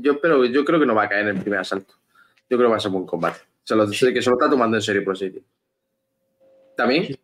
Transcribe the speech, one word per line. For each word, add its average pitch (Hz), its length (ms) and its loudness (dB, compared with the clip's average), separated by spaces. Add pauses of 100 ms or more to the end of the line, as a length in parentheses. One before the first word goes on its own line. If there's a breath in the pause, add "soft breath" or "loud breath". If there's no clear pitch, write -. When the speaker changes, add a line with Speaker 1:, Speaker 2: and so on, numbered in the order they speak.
Speaker 1:
yo 139 120 0
espero, 143 340 2
yo 135 180 0
creo 165 160 2
que 143 60 2
no 117 80 2
va 107 100 2
a 101 60 -4
caer 104 180 0
en 101 80 -2
el 92 60 -6
primer 101 180 -2
asalto. 95 320 -8 (560 soft breath)
Yo 127 80 0
creo 120 120 4
que 113 40 4
va 110 40 2
a 101 40 -2
ser 107 100 -4
buen 92 140 -4
combate. 85 360 -6 (240)
Se 120 120 -4
lo, 107 100 4
Speaker 2:
Sí. 110 280 0
Speaker 1:
que 120 80 -2
se 123 80 2
lo 123 60 2
está 135 120 2
tomando 117 300 2
en 104 40 -4
serio 101 220 0
por 95 100 -2
ese 95 160 -8
tío. - 120 -20 (1300)
También, 131 300 0
Speaker 2:
Sí. 135 180 -10